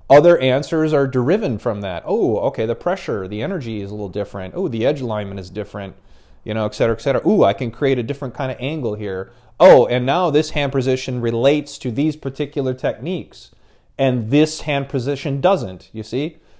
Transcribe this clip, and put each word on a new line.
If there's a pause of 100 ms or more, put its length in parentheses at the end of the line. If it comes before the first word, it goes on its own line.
other
answers
are
deriven
from
that.
"Oh,
okay,
the
pressure,
the
energy
is
a
little
different.
Oh,
the
edge
alignment
is
different," (480)
you
know,
et
cetera,
et
cetera.
"Ooh,
I
can
create
a
different
kind
of
angle
here. (260)
Oh,
and
now
this
hand
position
relates
to
these
particular
techniques, (460)
and
this
hand
position
doesn't,"
you
see? (200)